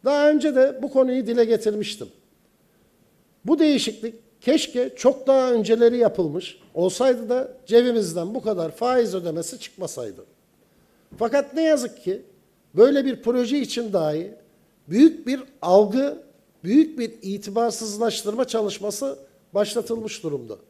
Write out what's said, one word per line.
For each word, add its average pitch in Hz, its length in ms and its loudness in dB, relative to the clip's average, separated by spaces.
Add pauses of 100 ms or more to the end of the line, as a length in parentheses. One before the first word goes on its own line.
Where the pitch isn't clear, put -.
Daha 294 240 4
önce 294 260 2
de 262 260 2
bu 285 100 -6
konuyu 254 360 2
dile 233 180 4
getirmiştim. 214 640 -2 (1400)
Bu 285 140 0
değişiklik 233 800 -2
keşke 247 540 -2
çok 269 320 2
daha 262 240 4
önceleri 233 460 2
yapılmış 185 600 -2 (140)
olsaydı 226 560 0
da 254 220 -2 (140)
cebimizden 214 720 0
bu 254 60 -6
kadar 175 300 -4
faiz 233 440 0
ödemesi 170 440 -8
çıkmasaydı. 117 680 -12 (920)
Fakat 277 360 -2
ne 320 100 -2
yazık 285 400 0
ki 190 180 -6 (540)
böyle 269 300 6
bir 262 180 -4
proje 247 360 0
için 233 340 -6
dahi 165 420 -2 (540)
büyük 277 380 4
bir 262 160 -4 (180)
algı, 208 600 4 (400)
büyük 262 360 2
bir 226 220 -6
itibarsızlaştırma 208 1200 -4
çalışması 214 720 -6 (340)
başlatılmış 220 680 -4
durumda. 123 320 -8 (140)